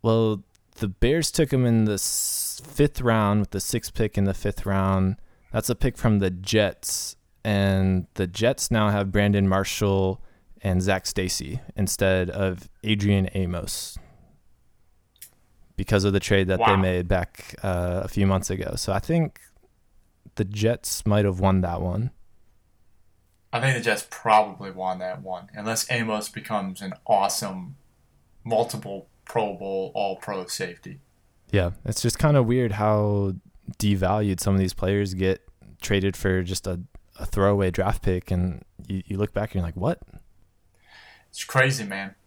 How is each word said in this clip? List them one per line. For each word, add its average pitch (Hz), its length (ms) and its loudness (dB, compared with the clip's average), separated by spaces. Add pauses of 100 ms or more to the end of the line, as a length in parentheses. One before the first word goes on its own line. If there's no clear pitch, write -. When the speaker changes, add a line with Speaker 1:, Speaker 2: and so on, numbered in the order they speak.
Speaker 1:
Well, 113 420 2 (340)
the 107 100 -4
Bears 135 440 0
took 151 200 2
him 127 140 2
in 117 180 4
the 107 120 2
s-, - 680 -4
fifth - 360 0
round 107 400 2
with 98 100 -4
the 98 80 -4
sixth - 340 -4
pick - 240 -2
in 101 60 2
the 98 100 2
fifth - 320 -4
round. 95 520 0 (340)
That's 110 180 -2
a - 60 0
pick - 220 0
from 107 220 2
the 95 100 2
Jets, 95 880 -2 (260)
and 95 720 2
the 95 140 -2
Jets 107 440 0
now 107 180 4
have 101 220 0
Brandon 101 380 4
Marshall 95 720 0 (400)
and 92 200 2
Zach 95 260 0
Stacy 92 520 -4 (160)
instead 92 540 0
of 95 400 -4 (160)
Adrian 101 480 2
Amos - 640 -6 (1800)
because 101 280 2
of 101 100 4
the 98 60 4
trade 98 280 2
that 92 100 2
they 113 60 2
Speaker 2:
Wow. 104 140 6
Speaker 1:
made 90 300 0
back, - 560 -4
uh, 90 400 -2
a - 40 -8
few 98 200 2
months 95 220 2
ago. 95 260 -6
So - 180 -4
I 92 60 0
think 160 400 -2 (960)
the 104 100 -2
Jets 104 600 -2
might 104 200 4
have 92 140 0
won 95 220 4
that 85 200 -4
one. 92 300 -4 (1400)
Speaker 2:
I 117 60 0
think 131 160 2
the 113 80 -4
Jets 107 260 0
probably 101 600 2
won 92 280 -4
that 92 220 -6
one, 90 320 -12
unless 110 380 -4
Amos 110 380 -2
becomes 98 520 -6
an 95 120 -10 (120)
awesome 98 720 0 (680)
multiple 104 640 -2 (180)
Pro 104 280 -2
Bowl, 95 400 -4
All-Pro 95 540 -4
safety. 92 520 -10 (520)
Speaker 1:
Yeah, 92 200 2 (120)
it's - 180 -6
just 117 160 0
kinda 147 240 4
weird 120 320 0
how 104 600 0 (420)
devalued 101 600 2
some 98 140 0
of 95 60 4
these 92 140 0
players 98 400 0
get 92 280 2 (400)
traded 98 340 2
for 92 280 0
just 92 220 -4
a, 90 140 -6 (400)
a - 60 -8
throwaway 101 460 4
draft 95 320 0
pick, 90 280 0
and 90 320 -2 (240)
you, 95 180 -6
you 95 120 -6
look 104 160 -2
back 104 160 -4
and - 60 -8
you're 92 120 0
like, 85 80 -8
"What?" 110 240 -2 (1300)
Speaker 2:
It's - 140 -12
crazy, 131 400 2
man. 98 320 -8 (120)